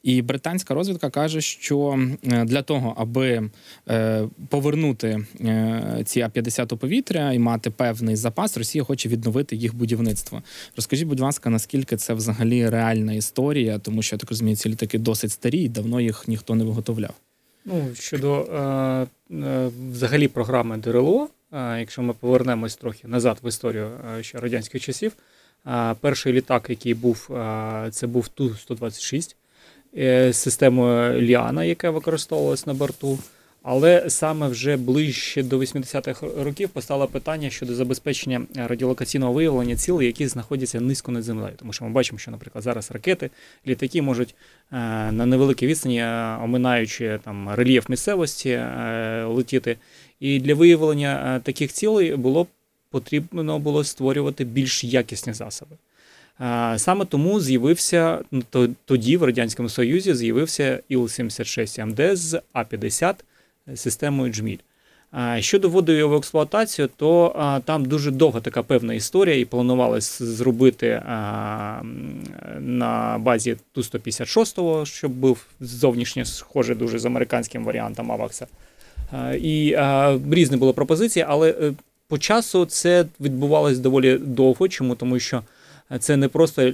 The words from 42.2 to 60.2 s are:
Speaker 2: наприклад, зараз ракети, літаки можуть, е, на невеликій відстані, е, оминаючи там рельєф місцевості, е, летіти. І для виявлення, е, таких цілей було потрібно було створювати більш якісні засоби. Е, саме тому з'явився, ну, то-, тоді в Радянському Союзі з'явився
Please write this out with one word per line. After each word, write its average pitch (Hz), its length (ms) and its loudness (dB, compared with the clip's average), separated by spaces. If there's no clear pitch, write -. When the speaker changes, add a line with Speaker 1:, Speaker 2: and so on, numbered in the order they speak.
Speaker 2:
наприклад, 110 320 -14
зараз 113 280 -6
ракети, 139 380 -4
літаки 139 340 -2
можуть, 123 340 -2
е, 135 40 -14
на 117 140 0
невеликій 131 420 4
відстані, 135 320 0
е, 117 440 -4
оминаючи 117 800 0
там 101 300 -10
рельєф 123 360 4
місцевості, 156 600 -2
е, 113 800 -4
летіти. 120 480 0
І 139 200 0
для 143 160 2
виявлення, 147 840 6
е, - 20 -2
таких 139 340 -4
цілей 208 420 2
було 135 320 2
потрібно 156 720 -4
було 147 240 0
створювати 139 600 -2
більш 127 400 -2
якісні 123 500 -2
засоби. 113 420 -14
Е, 117 380 0
саме 190 260 2
тому 175 340 2
з'явився, 165 800 2
ну, 127 180 -2
то-, 123 200 4
тоді 127 320 4
в 170 60 4
Радянському 120 460 0
Союзі 156 440 2
з'явився 127 640 0